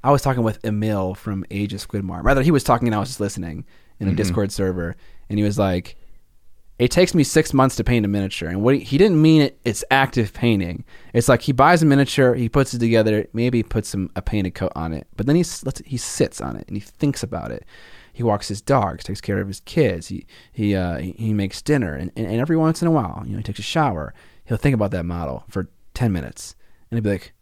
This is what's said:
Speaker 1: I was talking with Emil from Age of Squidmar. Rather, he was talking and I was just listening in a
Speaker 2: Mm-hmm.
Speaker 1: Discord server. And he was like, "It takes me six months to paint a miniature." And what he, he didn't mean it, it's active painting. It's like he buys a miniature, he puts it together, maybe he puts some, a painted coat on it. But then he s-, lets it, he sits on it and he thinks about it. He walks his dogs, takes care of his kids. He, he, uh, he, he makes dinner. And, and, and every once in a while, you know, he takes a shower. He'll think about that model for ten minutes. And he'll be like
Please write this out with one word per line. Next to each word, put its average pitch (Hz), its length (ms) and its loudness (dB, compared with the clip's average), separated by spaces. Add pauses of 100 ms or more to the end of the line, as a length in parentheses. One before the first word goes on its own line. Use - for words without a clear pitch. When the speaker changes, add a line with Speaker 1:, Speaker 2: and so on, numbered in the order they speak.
Speaker 1:
I 131 80 4
was 139 100 6
talking 123 220 0
with 110 220 -2
Emil 104 500 -2
from 98 360 -8
Age 101 220 -4
of 98 120 -10
Squidmar. 90 380 -6
Rather, 135 180 2
he 160 100 4
was 139 120 4
talking 120 240 2
and 110 80 0
I 104 40 0
was - 100 -2
just - 100 -12
listening 90 460 -6 (340)
in 101 80 -2
a 92 40 2
Speaker 2:
Mm-hmm. 78 60 0
Speaker 1:
Discord 98 340 0
server. 90 440 -2 (340)
And 104 80 -2
he 104 60 2
was 101 160 0
like, 92 360 0 (840)
"It 123 120 4
takes 175 220 4
me 160 100 4
six - 300 2
months 131 240 4
to 110 60 -2
paint 117 220 2
a - 20 0
miniature." 98 420 -2
And 95 120 -4
what 127 140 4
he, - 60 -2
he 139 160 -2
didn't 180 240 6
mean 156 200 8
it, - 240 0
it's 113 260 -4
active 131 420 2
painting. 95 520 0 (280)
It's 117 140 4
like 123 140 4
he 143 100 -2
buys 151 320 6
a - 20 6
miniature, 139 500 4
he 120 140 -2
puts 135 240 0
it 120 60 -6
together, 110 540 2
maybe 120 260 0
he 107 40 0
puts - 260 -4
some, 95 260 -4
a 92 60 -4
painted 95 300 -2
coat - 240 -4
on 80 180 -6
it. - 140 -10 (100)
But 104 80 -2
then 143 100 4
he 175 60 4
s-, - 240 -4
lets 131 160 -6
it, - 60 -18
he 123 100 -6
sits - 420 -4
on 62 160 -8
it - 120 -12
and 101 100 -8
he 104 40 -8
thinks - 420 -4
about 82 280 -8
it. - 140 -12 (480)
He 120 100 -6
walks 104 240 0
his 101 140 -8
dogs, 113 420 0
takes 98 180 -10
care 98 180 -2
of 98 80 -4
his 98 140 -10
kids. 92 460 -2
He, - 180 -10 (260)
he, 104 240 0
uh, 90 220 -2
he, 90 200 -8
he 110 160 -2
makes 98 280 -2
dinner. 127 320 0
And, 76 220 -8
and, 113 100 -6
and 107 140 -2
every 160 180 0
once 160 240 0
in 170 60 2
a 165 40 4
while, 120 340 -2
you 104 80 -8
know, 98 40 -6
he 107 60 -8
takes - 160 -10
a 104 40 -12
shower. 107 500 -2 (320)
He'll 110 120 -4
think 139 160 2
about 104 180 0
that 87 140 -4
model 85 440 -6
for 95 200 -6 (240)
ten 117 200 0
minutes. - 420 -10 (340)
And 117 80 -4
he'll 110 60 -2
be 104 60 0
like - 320 -6